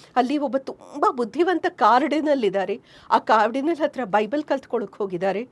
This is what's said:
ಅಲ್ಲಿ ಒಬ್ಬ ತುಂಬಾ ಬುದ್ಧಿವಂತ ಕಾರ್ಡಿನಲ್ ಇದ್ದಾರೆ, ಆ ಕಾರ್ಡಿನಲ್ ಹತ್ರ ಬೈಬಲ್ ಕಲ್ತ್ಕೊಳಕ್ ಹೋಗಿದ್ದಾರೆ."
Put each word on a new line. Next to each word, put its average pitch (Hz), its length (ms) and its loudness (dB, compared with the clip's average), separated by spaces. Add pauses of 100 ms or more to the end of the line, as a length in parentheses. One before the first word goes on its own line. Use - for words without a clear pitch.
(160)
ಅಲ್ಲಿ 254 220 2
ಒಬ್ಬ 269 180 -2
ತುಂಬಾ 285 540 -2
ಬುದ್ಧಿವಂತ 311 580 -2
ಕಾರ್ಡಿನಲ್ 277 760 2
ಇದ್ದಾರೆ, 196 360 -2 (300)
ಆ 226 80 4
ಕಾರ್ಡಿನಲ್ 240 580 2
ಹತ್ರ 277 280 -4
ಬೈಬಲ್ 214 400 -2
ಕಲ್ತ್ಕೊಳಕ್ 269 520 -6
ಹೋಗಿದ್ದಾರೆ." 196 560 -4